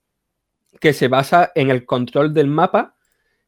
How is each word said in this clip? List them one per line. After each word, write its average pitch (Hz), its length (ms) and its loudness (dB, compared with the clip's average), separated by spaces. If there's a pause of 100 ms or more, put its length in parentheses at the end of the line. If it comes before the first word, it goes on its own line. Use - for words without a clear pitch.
(800)
que 156 140 2
se 139 160 0
basa 139 440 2
en 139 160 0
el 127 160 -2
control 143 480 -2
del 151 140 0
mapa, 185 480 -2 (520)